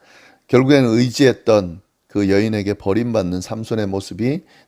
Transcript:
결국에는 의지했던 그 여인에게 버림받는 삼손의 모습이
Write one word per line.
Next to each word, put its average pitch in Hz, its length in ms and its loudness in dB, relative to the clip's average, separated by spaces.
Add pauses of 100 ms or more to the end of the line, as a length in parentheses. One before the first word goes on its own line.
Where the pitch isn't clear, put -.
(480)
결국에는 131 400 4
의지했던 110 920 2 (240)
그 101 240 -2
여인에게 104 440 0
버림받는 101 680 -2
삼손의 110 460 -6
모습이 98 560 -6 (240)